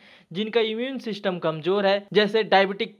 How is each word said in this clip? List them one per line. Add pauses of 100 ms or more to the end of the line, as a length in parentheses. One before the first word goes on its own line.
(320)
जिनका
इम्यून
सिस्टम
कमज़ोर
है,
जैसे
डायबिटिक